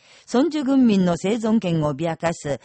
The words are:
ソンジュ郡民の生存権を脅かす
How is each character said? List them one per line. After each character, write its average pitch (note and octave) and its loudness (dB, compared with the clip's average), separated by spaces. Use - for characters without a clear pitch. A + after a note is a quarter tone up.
ソ A#3+ 0
ン E4 0
ジ D4+ -4
ュ C#4 -4
郡 C4 4
民 G3 4
の E3+ 0
生 G3 -2
存 A3 0
権 E3 -2
を D3 -2
脅 D#3+ -4
か E3+ -2
す C#3+ -6